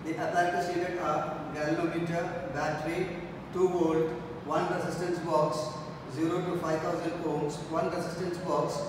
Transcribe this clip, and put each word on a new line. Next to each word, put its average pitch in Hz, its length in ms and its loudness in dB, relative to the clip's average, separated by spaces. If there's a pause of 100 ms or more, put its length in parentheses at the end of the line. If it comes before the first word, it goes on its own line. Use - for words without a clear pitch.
The 160 140 -4
apparatus 175 580 2
needed 175 240 0
are 156 380 0 (160)
galvanometer, 165 1000 0
battery, 156 540 0 (460)
two 180 160 6
volt, 160 400 4 (360)
one 175 280 2
resistance 175 460 0
box, 156 400 4 (540)
zero 165 280 2
to 175 160 0
five 160 240 0
thousand 165 300 -2 (120)
ohms, 147 300 0 (160)
one 170 220 2
resistance 175 480 -2
box 151 500 0